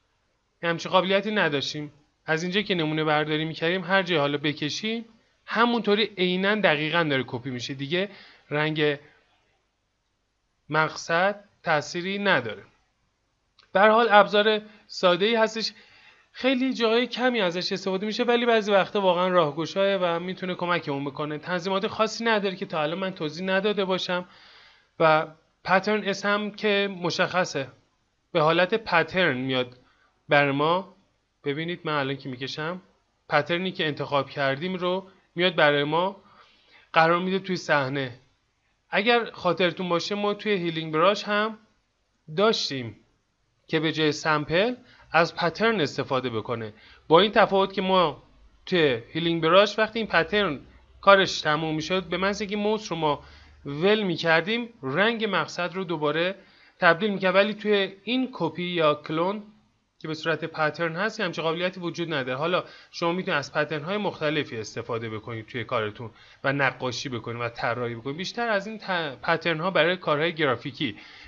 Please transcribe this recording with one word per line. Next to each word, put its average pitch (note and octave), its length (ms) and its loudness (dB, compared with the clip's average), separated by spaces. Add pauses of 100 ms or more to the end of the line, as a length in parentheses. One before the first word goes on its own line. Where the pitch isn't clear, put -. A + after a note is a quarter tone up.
(640)
همچین E3+ 280 -4
قابلیتی F#3+ 400 2
نداشتیم. D3+ 640 -2 (320)
از D#3+ 180 -2
اینجا F3+ 180 -2
که G3 140 -2
نمونه D#3 280 0
برداری D3+ 420 0
می‌کردیم، E3+ 380 -4
هر F#3+ 200 2
جای E3+ 140 0
حالا C#3+ 200 0
بکشیم D#3 680 -4 (400)
همونطوری A3 720 0
عیناً F#3 380 0
دقیقاً E3 480 2
داره C#3 240 0
کپی B2+ 220 -8
می‌شه، B2 240 -8
دیگه D3+ 360 -4 (400)
رنگ D3+ 480 0 (1700)
مقصد E3 760 0 (200)
تأثیری F3 560 -2
نداره. C#3+ 440 0 (1080)
به F#3+ 80 2
هر G#3+ 100 6
حال A3 220 4
ابزار G#3 500 6 (260)
ساده‌ای F#3+ 480 2
هستش، A3 360 0 (600)
خیلی B3+ 420 0
جاهای A3+ 340 2
کمی A#3+ 340 0
ازش F3+ 300 -2
استفاده F#3+ 340 -4
می‌شه، G#3+ 180 -2
ولی A#3+ 220 2
بعضی A3 260 2
وقتا G3 300 2
واقعاً F3+ 260 4
راهگشایه F3+ 680 2
و E3+ 220 0
می‌تونه F#3 360 -6
کمکمون E3 500 -2
بکنه. D3+ 320 -6
تنظیمات F#3 500 -4
خاصی A3 360 -4
نداره G#3 320 0
که F#3+ 100 -8
تا E3+ 160 -4
الان D#3+ 180 -2
من F#3 140 -4
توضیح E3+ 340 -6
نداده G3 380 0
باشم F3+ 400 -2 (760)
و D#3+ 280 6 (360)
پترن G3 400 2
اس G3 220 -4
هم G#3 260 0
که G3+ 380 0 (120)
مشخصه، D#3 680 -2 (640)
به F3 100 2
حالت E3+ 320 4
پترن F3 640 0
میاد B2+ 400 -2 (520)
بر C#3+ 220 4
ما. E3 440 0 (480)
ببینید E3 400 -6
من D#3 100 -4
الان C#3 240 -2
که C3+ 120 -12
می‌کشم، D3+ 520 -8 (480)
پترنی E3+ 420 0
که F3+ 160 -4
انتخاب C#3 420 -2
کردیم C#3+ 460 -2
رو F3+ 340 -4 (260)
میاد F3 200 0
برای D3 280 6
ما E3+ 380 0 (720)
قرار E3 260 4
می‌ده F#3 200 -2
توی F#3+ 160 -4
صحنه. C#3 640 -2 (720)
اگر A3 420 2
خاطرتون F3+ 580 0
باشه E3+ 260 -2
ما G3+ 180 -2
توی G#3 180 -4
هیلینگ D#3+ 420 -4
براش G3 300 2
هم G#3+ 340 -2 (800)
داشتیم C#3+ 580 0 (720)
که D#3+ 120 0
به D#3+ 120 0
جای D3+ 200 2
سمپل D#3 640 0 (360)
از E3 240 2
پترن G3 460 0
استفاده B2+ 480 -2
بکنه، A2+ 440 -6 (340)
با D#3+ 120 8
این G#3 120 4
تفاوت G3 420 4
که G3+ 80 -4
ما F#3 420 2 (420)
توی D3 360 2 (100)
هیلینگ E3+ 300 -2
براش G3 380 4
وقتی G#3+ 200 0
این G#3+ 80 -4
پترن E3+ 520 2 (420)
کارش G3 400 6
تموم D#3 340 0
می‌شد، F3+ 280 -2
به E3+ 140 -6
محض G3 240 -2
اینکه G#3 160 -6
موس G#3 340 -2
رو E3 60 -6
ما D3+ 260 0 (420)
ول F#3 380 0
می‌کردیم، E3+ 640 0 (140)
رنگ G#3 460 0
مقصد F3 440 -4
رو F#3+ 100 -6
دوباره E3 520 -2 (440)
تبدیل F3+ 320 4
می‌کرد، F#3 240 0
ولی G3+ 180 4
توی G3+ 400 0 (100)
این B3+ 300 -2
کپی E3 300 -4
یا E3 320 2
کلون E3+ 480 -4 (560)
که - 80 -12
به D#3 60 -4
صورت D#3+ 320 -4
پترن D#3+ 500 -2
هست، G#3+ 240 -4
همچین E3+ 240 -4
قابلیتی F3 360 -2
وجود E3+ 340 -6
نداره. B2+ 240 -2
حالا E3 260 0 (280)
شما E3+ 200 -2
می‌تونید F3+ 280 -2
از C3+ 140 -10
پترن D3+ 300 -2
های F#3+ 140 -4
مختلفی D#3 600 -2
استفاده A2+ 520 -6
بکنید A2 360 -10
توی A#2+ 180 -8
کارتون A2 480 -6 (320)
و C#3 100 0
نقاشی C3 560 -2
بکنید A#2 320 -8
و A#2 80 -4
طراحی A#2+ 460 -4
بکنید. C3+ 220 -10
بیشتر A3+ 320 -6
از G3 180 -2
این A3 100 -12
ت-، E3 440 -6
پترن E3 380 0
ها F#3 120 -2
برای F3 260 2
کارهای D#3+ 380 0
گرافیکی C3+ 640 -2 (300)